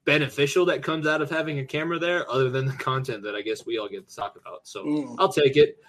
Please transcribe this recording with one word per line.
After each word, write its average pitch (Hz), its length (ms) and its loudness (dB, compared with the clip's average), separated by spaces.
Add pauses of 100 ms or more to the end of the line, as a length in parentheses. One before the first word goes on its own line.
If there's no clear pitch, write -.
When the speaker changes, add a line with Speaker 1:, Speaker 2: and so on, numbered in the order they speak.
Speaker 1:
beneficial 143 600 2
that 170 160 0
comes 156 280 -2
out 156 120 2
of 151 80 -2
having 156 300 -4
a 135 60 -4
camera 160 340 -4
there 175 320 -2
other 131 200 2
than 135 160 0
the 135 80 -2
content 131 500 -4
that 104 100 -6
I 104 80 -4
guess 107 240 -6
we 113 120 -2
all 104 100 -6
get 98 200 -14
to - 60 -20
talk - 220 -8
about. - 320 -18
So 98 160 -10
Speaker 2:
Mm. 147 340 -2
Speaker 1:
I'll 190 140 4
take 143 240 4
it. 147 320 6